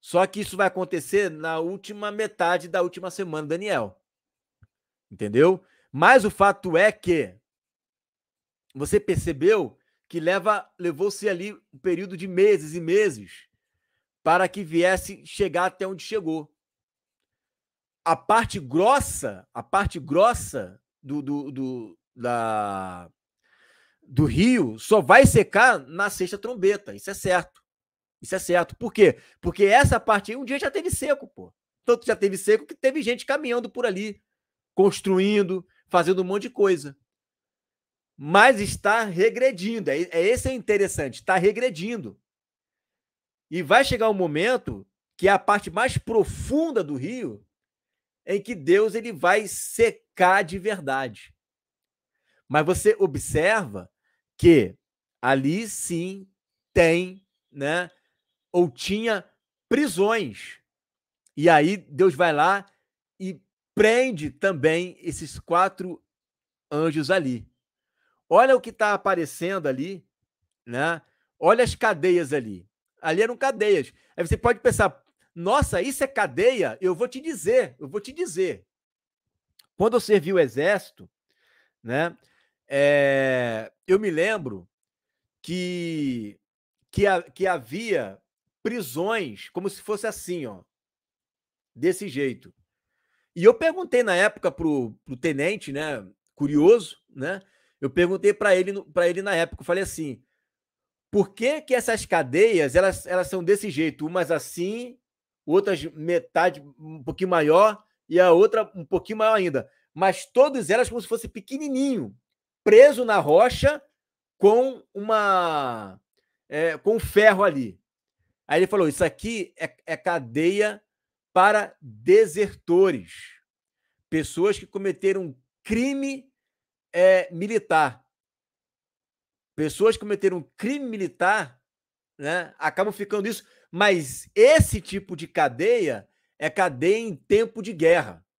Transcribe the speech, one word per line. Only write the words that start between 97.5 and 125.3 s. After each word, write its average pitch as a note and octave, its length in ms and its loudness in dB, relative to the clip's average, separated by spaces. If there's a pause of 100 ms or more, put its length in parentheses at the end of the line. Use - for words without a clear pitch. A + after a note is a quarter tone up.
eu C#3 80 -6
perguntei F#3+ 460 2
pra G3+ 220 2
ele F#3 160 0
no, G3 120 -10
pra F3 240 0
ele F3+ 140 -4
na G3 120 -2
época, E3 280 -4
eu - 20 -18
falei F3+ 180 -2
assim, D3+ 400 -10 (880)
"Por G3+ 220 0
que D4 300 -2
que B3+ 120 -2
essas A3+ 300 -2
cadeias, D#3+ 720 2
elas, F#3 320 2
elas F3+ 220 -2
são F#3+ 140 -6
desse G3+ 280 0
jeito, D3 360 -4
umas E3+ 240 -2
assim, G#3 680 -6 (480)
outras F3+ 380 0
metade E3 760 -2 (180)
um D#3 240 -18
pouquinho D#3+ 280 -6
maior F3+ 520 4 (260)
e E3 120 2
a F3+ 120 8
outra G#3+ 420 4
um E3+ 100 -14
pouquinho G#3+ 340 -6
maior A3 160 2
ainda, E3+ 360 -2 (240)
mas F#3 320 -2
todas C4 420 2
elas A3+ 200 2
como A#3 120 -8
se - 80 -14
fosse A3+ 200 -8
pequenininho, C4 840 -6 (480)
preso A#3+ 420 8
na G#3+ 140 2
rocha A#3 640 2 (560)
com A#3 460 2 (100)
uma, E3+ 1080 -2 (480)
é, D#3 280 -2
com G#3 200 0
um G3+ 40 -2
ferro G#3 440 4
ali?" C3+ 360 -4 (680)
Aí D#3 120 2
ele F#3 60 2
falou: F#3 220 0
Isso D3+ 160 -2
aqui G#3 540 -6
é, D#3+ 260 -10
é D#3+ 120 -8
cadeia F3 840 -2 (520)
para G3+ 460 4
desertores, E3+ 1500 0 (760)
pessoas F3 500 -2
que - 80 -18
cometeram F#3+ 720 -4 (260)